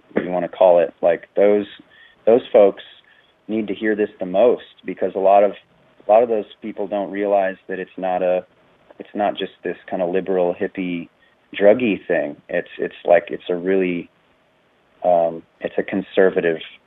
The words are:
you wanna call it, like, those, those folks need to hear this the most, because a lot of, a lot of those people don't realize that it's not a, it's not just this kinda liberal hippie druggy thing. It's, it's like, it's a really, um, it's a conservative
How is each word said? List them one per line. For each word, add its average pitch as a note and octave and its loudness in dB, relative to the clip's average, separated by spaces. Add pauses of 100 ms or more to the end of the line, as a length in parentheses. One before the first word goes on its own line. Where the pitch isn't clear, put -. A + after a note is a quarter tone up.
(160)
you F2 -4
wanna F2+ -4
call F2+ 4
it, - 0 (100)
like, E2+ 0
those, G#2 2 (580)
those A#2 4 (100)
folks - 4 (680)
need A2 -6
to G2 -6
hear A2 -4
this G#2 -2 (100)
the F#2+ -8
most, F#2+ 2 (220)
because F#2+ -6
a G2+ -6
lot G2 4
of, G2+ 2 (560)
a G2 2
lot A2+ 6
of A#2+ -2
those G#2+ -2 (180)
people G#2 -10
don't G2 -6
realize G2 -2 (100)
that F#2 -10
it's F#2 -12
not F2+ -4
a, F2+ -2 (540)
it's G#2 -18
not G2+ -4
just G2 -10 (100)
this F2+ -8 (120)
kinda F#2 -6
liberal F2 -2
hippie F2+ -8 (520)
druggy G#2 2
thing. D2+ -4 (140)
It's, E2+ -6 (100)
it's - -8 (100)
like, E2+ 4
it's - -12
a F2+ -2
really, F2+ -2 (960)
um, E2 2 (200)
it's - -8
a F#2+ -2
conservative F#2 0 (300)